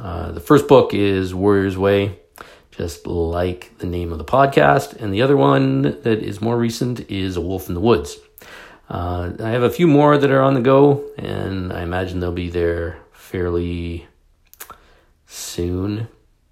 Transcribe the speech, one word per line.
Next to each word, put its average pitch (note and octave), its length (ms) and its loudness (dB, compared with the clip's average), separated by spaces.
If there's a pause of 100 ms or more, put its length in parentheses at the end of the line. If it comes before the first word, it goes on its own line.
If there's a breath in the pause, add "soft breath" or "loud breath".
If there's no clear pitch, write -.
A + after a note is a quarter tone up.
Uh, E2+ 300 -8
the E2 80 -10
first - 280 4
book B2+ 280 6
is F#2+ 380 0
Warrior's G2 440 2
Way, G2 400 0 (540 loud breath)
just - 340 -10
like F2 720 -4
the - 100 -10
name F2 240 -6
of E2 60 -8
the D2+ 80 -10
podcast. C#3 720 2
And G2+ 140 -6
the G2+ 80 0
other C#3 160 4
one C3+ 460 2 (180)
that A2 220 0
is G2+ 180 -8
more A#2 160 0
recent A#2 520 -4
is F#2+ 280 -4
A E2+ 40 -4
Wolf F#2 260 -6
in F#2 80 -6
the F2 60 -4
Woods. A2+ 360 0 (720 loud breath)
Uh, F2+ 440 -6 (100)
I A2+ 60 -6
have A#2+ 140 0
a A#2+ 60 4
few E3+ 160 0
more D3 320 6
that C#3 140 2
are C3+ 100 4
on C3+ 140 2
the B2+ 60 0
go, C#3 420 4 (140)
and F#2+ 540 -6
I F2 120 -8
imagine F2+ 360 -6
they'll F2 120 -4
be F2 180 -6
there E2+ 480 -2 (140)
fairly F2 960 -6 (1160 loud breath)
soon. F#2+ 800 -6 (440)